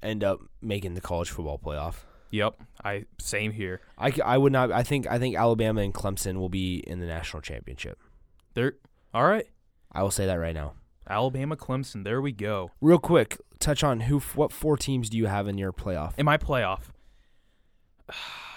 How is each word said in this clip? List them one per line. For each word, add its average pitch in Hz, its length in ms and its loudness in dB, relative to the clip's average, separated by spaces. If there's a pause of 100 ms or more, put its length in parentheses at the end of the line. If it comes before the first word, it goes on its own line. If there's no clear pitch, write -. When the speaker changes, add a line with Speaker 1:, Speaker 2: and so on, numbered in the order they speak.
Speaker 1:
end 107 200 -4
up 98 180 2 (200)
making 101 320 -4
the 90 80 -8
college 87 300 -4
football 73 280 -6
playoff. 76 460 -6 (260)
Speaker 2:
Yep, 107 300 0 (240)
I, 101 220 -6 (120)
same 107 340 -2
here. 95 280 -6 (160)
Speaker 1:
I, 135 140 0
c-, 127 100 -2
I 123 160 4
would 139 160 6
not. 127 180 4
I 107 120 2
think, 135 240 -2
I 120 120 0
think 123 160 0
Alabama 110 460 4
and 98 140 0
Clemson 98 420 -4
will 92 140 -2
be 92 360 -2
in 87 140 -8
the 87 60 -6
national 82 340 -6
championship. - 580 -10 (540)
Speaker 2:
They're, 123 220 0 (400)
all 120 120 4
right. 208 200 4 (460)
Speaker 1:
I - 100 0
will 98 80 2
say 98 160 0
that 95 80 2
right 82 200 -2
now. 76 200 -8 (340)
Speaker 2:
Alabama, 131 480 -2
Clemson. 131 480 -6
There 113 160 -2
we 139 120 -2
go. 101 380 -4 (120)
Speaker 1:
Real 165 160 10
quick, 160 420 4 (200)
touch 147 220 2
on 131 180 2
who, 135 180 4
f-, - 180 -6
what - 160 2
four 151 240 2
teams 127 320 0
do 110 80 -2
you 113 80 4
have 101 240 0
in 98 80 -2
your 98 160 -2
playoff? 85 460 -4
Speaker 2:
In 147 80 4
my 151 100 6
playoff. 113 540 -2 (1200)
<sighs> - 40 -12 (420)